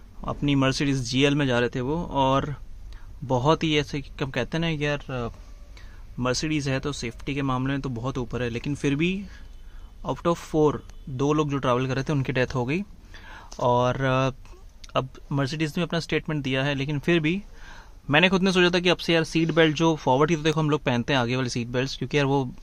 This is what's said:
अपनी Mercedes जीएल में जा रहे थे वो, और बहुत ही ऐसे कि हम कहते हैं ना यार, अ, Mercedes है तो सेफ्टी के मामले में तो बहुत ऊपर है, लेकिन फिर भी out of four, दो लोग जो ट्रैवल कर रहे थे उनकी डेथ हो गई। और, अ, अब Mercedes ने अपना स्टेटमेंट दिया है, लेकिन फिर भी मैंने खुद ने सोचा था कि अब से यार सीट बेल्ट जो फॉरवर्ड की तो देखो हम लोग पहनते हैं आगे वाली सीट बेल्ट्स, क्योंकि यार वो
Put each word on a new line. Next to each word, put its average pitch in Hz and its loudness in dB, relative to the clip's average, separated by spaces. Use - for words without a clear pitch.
अपनी 143 0
Mercedes 135 2
जीएल 135 2
में 143 2
जा 120 2
रहे 120 2
थे 131 -4
वो, 156 -2
और 135 0
बहुत 131 2
ही 156 2
ऐसे 143 -2
कि - -8
हम 131 -6
कहते 131 -2
हैं - 0
ना 170 0
यार, 147 -2
अ, 120 -4
Mercedes 143 0
है 135 0
तो 147 -4
सेफ्टी 123 -6
के 143 -2
मामले 131 0
में 139 -2
तो 139 -6
बहुत 131 -4
ऊपर 120 -4
है, 120 -2
लेकिन 120 -4
फिर 139 0
भी 180 0
out 139 -4
of 170 2
four, 151 4
दो 139 0
लोग 151 2
जो 139 -2
ट्रैवल 127 2
कर 127 -2
रहे 131 -2
थे 165 -2
उनकी 135 0
डेथ 123 0
हो 127 0
गई। 156 -2
और, 123 2
अ, 131 2
अब 131 -2
Mercedes 147 -2
ने 180 0
अपना 165 -2
स्टेटमेंट 151 -2
दिया 131 0
है, 143 0
लेकिन 139 -2
फिर 170 4
भी 170 0
मैंने 165 6
खुद 180 4
ने 190 4
सोचा 180 6
था 180 2
कि 180 2
अब 165 6
से - 0
यार 165 4
सीट 160 2
बेल्ट 156 6
जो 160 4
फॉरवर्ड 143 4
की 170 2
तो 147 -6
देखो 156 2
हम 151 4
लोग 147 2
पहनते 120 0
हैं 135 4
आगे 120 0
वाली 131 0
सीट 120 -4
बेल्ट्स, 127 -2
क्योंकि 139 -2
यार 139 4
वो 135 2